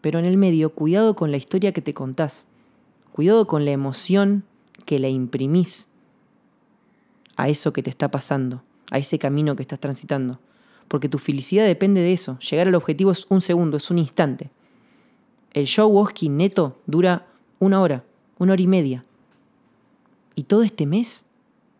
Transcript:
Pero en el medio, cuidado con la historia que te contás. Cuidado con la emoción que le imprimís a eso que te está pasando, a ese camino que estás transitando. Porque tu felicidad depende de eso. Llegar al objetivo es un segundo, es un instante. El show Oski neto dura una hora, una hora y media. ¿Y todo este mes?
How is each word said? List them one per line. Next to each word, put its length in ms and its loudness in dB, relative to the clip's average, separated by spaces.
Pero 200 -2
en 60 0
el 100 4
medio, 380 2
cuidado 420 2
con 160 -2
la 60 -2
historia 340 -2
que 100 -6
te 100 -6
contás. 540 -8
Cuidado 380 2
con 160 0
la 80 0
emoción 720 0
que 160 -2
le 100 -2
imprimís 800 -2
a 120 0
eso 240 0
que 80 -4
te 80 -6
está 200 -2
pasando, 520 -4
a 60 -4
ese 220 -2
camino 380 -2
que 60 -10
estás 160 -12
transitando. 640 -6
Porque 200 -4
tu 100 -4
felicidad 480 0
depende 340 2
de 140 2
eso. 240 -8
Llegar 280 -2
al 80 2
objetivo 380 0
es 160 -4
un 140 2
segundo, 340 0
es 140 -6
un 80 2
instante. 520 -2
El 140 -2
show 320 4
Oski 320 0
neto 560 0
dura 400 2
una 240 4
hora, 220 0
una 160 2
hora 80 0
y 40 2
media. 380 0
¿Y 100 -8
todo 180 4
este 240 0
mes? 400 -4